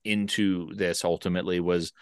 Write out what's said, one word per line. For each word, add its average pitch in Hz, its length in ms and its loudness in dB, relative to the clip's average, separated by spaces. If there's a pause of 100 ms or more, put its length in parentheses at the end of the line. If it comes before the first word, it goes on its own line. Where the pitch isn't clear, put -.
into 101 680 0
this 92 320 -2
ultimately 90 540 0
was 87 420 0